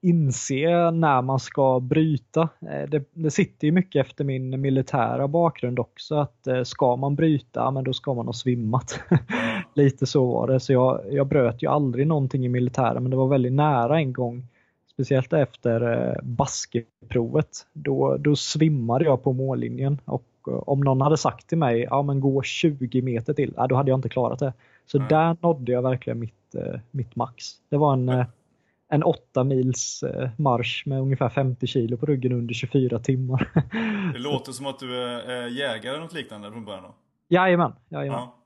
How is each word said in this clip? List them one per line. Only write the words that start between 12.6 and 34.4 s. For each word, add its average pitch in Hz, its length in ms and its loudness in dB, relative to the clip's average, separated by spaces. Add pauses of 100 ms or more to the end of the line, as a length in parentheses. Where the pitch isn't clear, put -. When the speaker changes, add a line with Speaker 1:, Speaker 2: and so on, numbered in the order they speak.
Speaker 1:
men 127 80 -2
det 131 60 0
var 131 120 4
väldigt 131 240 2
nära 143 460 2
en 135 140 0
gång. 123 340 -6 (460)
Speciellt 131 400 0
efter, 120 800 0
eh, - 120 -6
baskeprovet. - 1500 -4
Då, 139 440 0
då 147 200 2
svimmade 143 680 0
jag 135 180 2
på 135 100 0
mållinjen. 127 720 -2
Och, - 200 -6 (240)
eh, - 60 -4
om - 260 -2
någon 135 200 2
hade 151 160 4
sagt - 320 -4
till 165 100 0
mig, 120 220 2 (100)
"Ja, 139 120 0
men 139 180 0
gå 135 220 2
tjugo 131 600 0
meter 123 320 -2
till", 139 220 -2
ja, 127 100 0
då 131 80 2
hade 131 160 2
jag 131 80 4
inte 131 100 -4
klarat 120 300 -2
det. 135 140 -2 (340)
Så - 120 0
Speaker 2:
Nej. 135 100 0
Speaker 1:
där 165 320 4
nådde 139 320 0
jag 123 100 2
verkligen 127 360 -2
mitt, - 360 -12
eh, - 260 -6 (100)
mitt 131 260 -8
max. - 280 -6 (240)
Det 147 80 0
var 147 160 4
en, 127 120 2
Speaker 2:
Men 127 140 2
Speaker 1:
eh, 123 80 0 (640)
en 151 140 2
åtta - 420 0
mils, 131 580 0
eh, - 340 -4
marsch 131 500 0
med 135 140 -2
ungefär 135 280 0
femtio 131 380 -2
kilo 117 300 0
på 113 100 -4
ryggen 127 260 0
under 120 220 -4
tjugofyra 123 440 0
timmar. 131 560 0
<laughs> 202 580 -2
Speaker 2:
Det 117 60 -8
låter 135 340 -4